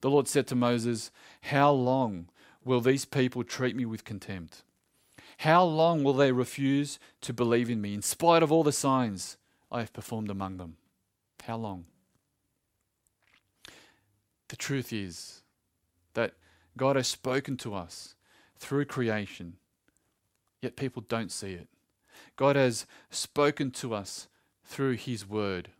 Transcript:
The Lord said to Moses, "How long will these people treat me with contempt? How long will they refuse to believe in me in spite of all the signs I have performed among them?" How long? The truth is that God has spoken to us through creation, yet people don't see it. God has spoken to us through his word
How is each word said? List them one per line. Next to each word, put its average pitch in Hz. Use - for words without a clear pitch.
The 139
Lord 139
said 135
to 135
Moses, 120
"How 143
long 123
will 123
these 131
people 127
treat 127
me 123
with 110
contempt? 92
How 170
long 160
will 139
they 135
refuse 135
to -
believe 120
in 113
me 101
in 101
spite 170
of 147
all 165
the 147
signs 127
I 117
have 110
performed 110
among 98
them?" 82
How 117
long? 98
The -
truth 135
is 98
that 113
God 135
has 131
spoken 135
to 107
us -
through 143
creation, 107
yet 131
people 127
don't 110
see 95
it. 85
God 139
has 127
spoken 147
to 123
us -
through 135
his 110
word 101